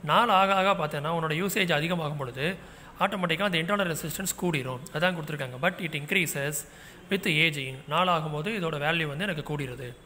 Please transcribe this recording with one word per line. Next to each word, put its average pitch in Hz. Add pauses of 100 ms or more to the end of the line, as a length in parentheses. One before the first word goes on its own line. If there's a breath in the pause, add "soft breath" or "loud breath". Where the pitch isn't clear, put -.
நாள் 185
ஆக 196
ஆக 185
பார்த்தேன்னா, 143
உன்னோட 160 (100)
யூசேஜ் 185
அதிகமாகும் 151
பொழுது, 139 (440 loud breath)
ஆட்டோமேட்டிக்கா 185
அந்த 180
internal 175
resistance 175
கூடிரும். 131 (140)
அதான் 175
கொடுத்துருக்காங்க. 147 (100)
But 185
it 156
increases 147 (560 loud breath)
with 202
aging. 151 (140)
நாள் 165
ஆகும்போது 156
இதோட 175
value 156
வந்து 151
எனக்கு 151
கூடிருது. 123 (120)